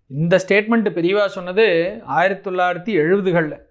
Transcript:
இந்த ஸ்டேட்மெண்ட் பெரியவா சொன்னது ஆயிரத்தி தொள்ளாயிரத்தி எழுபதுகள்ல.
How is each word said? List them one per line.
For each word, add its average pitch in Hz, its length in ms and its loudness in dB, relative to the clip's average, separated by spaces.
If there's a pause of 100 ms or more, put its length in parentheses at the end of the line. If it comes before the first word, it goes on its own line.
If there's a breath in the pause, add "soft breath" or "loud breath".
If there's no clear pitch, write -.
(100)
இந்த 160 280 0
ஸ்டேட்மெண்ட் 214 520 0
பெரியவா 180 360 0
சொன்னது 185 380 -2 (420)
ஆயிரத்தி 190 380 0
தொள்ளாயிரத்தி 180 520 -2
எழுபதுகள்ல. 170 580 2 (160)